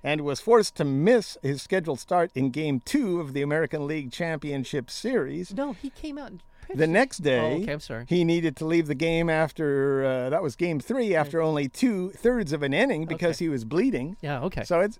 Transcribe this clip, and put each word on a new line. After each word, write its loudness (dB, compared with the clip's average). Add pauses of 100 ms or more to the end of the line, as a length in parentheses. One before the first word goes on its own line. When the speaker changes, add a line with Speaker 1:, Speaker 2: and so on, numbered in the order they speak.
Speaker 1:
and 0
was -2
forced 4
to 0
miss 2
his -2
scheduled -2
start 0
in 2
Game -2
two 0
of -8
the 0
American -2
League -6
Championship -4
Series. -4
Speaker 2:
No, -4
he -10
came -10
out -12
and -18 (240)
pitched -8
Speaker 1:
The 4
Speaker 2:
it. 0
Speaker 1:
next 2
day, 2 (200)
Speaker 2:
Oh, -4
okay, -4
I'm -6
sorry. -10
Speaker 1:
he 4
needed 2
to -6
leave 2
the -2
game 0
after, 2
uh, 0
that 2
was -4
Game 0
three, 0
after 2
Speaker 2:
Right. 2
Speaker 1:
only 0
two-thirds 0
of -2
an 0
inning 2
because 0
Speaker 2:
Okay. -2
Speaker 1:
he 0
was -2
bleeding. 0
Speaker 2:
Yeah, -4
okay. -4
Speaker 1:
So 2
it, 0